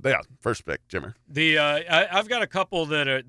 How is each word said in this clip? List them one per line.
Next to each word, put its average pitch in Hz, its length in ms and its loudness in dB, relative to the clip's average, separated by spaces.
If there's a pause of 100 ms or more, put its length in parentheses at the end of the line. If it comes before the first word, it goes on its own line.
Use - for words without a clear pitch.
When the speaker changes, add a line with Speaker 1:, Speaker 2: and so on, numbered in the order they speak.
Speaker 1:
yeah, 131 160 2 (200)
first - 240 -2
pick, - 240 -8
Jimmer. 90 260 -8 (140)
Speaker 2:
The, 156 300 2
uh, 147 60 4 (260)
I, 175 180 4 (100)
I've 214 100 0
got 240 140 -2
a 196 40 0
couple 180 400 -2
that 147 220 0
are, 131 200 0